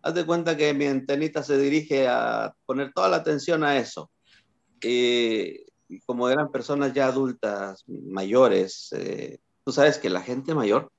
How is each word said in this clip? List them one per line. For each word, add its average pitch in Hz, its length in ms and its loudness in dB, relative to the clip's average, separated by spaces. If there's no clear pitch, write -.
haz 160 120 -2
de 170 120 -2
cuenta 165 300 0
que 147 180 2
mi 139 120 0
antenita 143 560 -2
se 143 160 2
dirige 139 500 2
a 117 460 -2
poner 135 260 -4
toda 185 160 2
la 175 100 4
atención 156 460 0
a 143 140 2
eso. 95 320 -6
Eh, 120 800 0
y 92 120 -16
como 123 280 -2
eran 143 240 0
personas 139 400 -2
ya 131 140 2
adultas, 110 800 -4
mayores, 95 1040 2
eh, - 460 -8
tú 131 80 -4
sabes 147 260 4
que 98 120 -4
la 90 100 -2
gente 135 340 -6
mayor 117 440 0